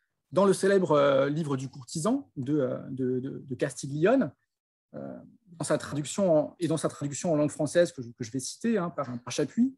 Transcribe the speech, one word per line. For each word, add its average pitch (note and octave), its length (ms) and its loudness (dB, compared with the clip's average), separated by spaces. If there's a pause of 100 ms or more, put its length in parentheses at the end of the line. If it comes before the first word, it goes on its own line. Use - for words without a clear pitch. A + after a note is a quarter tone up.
(320)
Dans F3+ 140 4
le F#3+ 80 6
célèbre, F#3+ 380 4
euh, C#3+ 380 6
livre D3 260 -2
du C3 140 -4
courtisan F#3 640 -4
de, D3 220 0
euh, C3 200 0 (120)
de, B2+ 300 -2
de, C#3 280 -8
de B2+ 80 -8
Castiglione, D#3 760 0 (640)
euh, C2+ 240 -12 (300)
dans - 160 -12
sa D3+ 140 0
traduction D#3+ 580 0
en, D3+ 240 0
et E3+ 80 0
dans D#3 100 0
sa D#3+ 120 -2
traduction C#3+ 420 -4
en D3+ 40 2
langue D3 160 2
française E3+ 420 2
que C3 80 -10
je, A#2 80 -12
que A#2+ 140 -12
je G#2+ 80 -8
vais C3+ 80 -6
citer, A3+ 380 -2
hein, F3 120 -2
par, B2 320 -6
par - 100 -12
Chapuis, A#3 460 0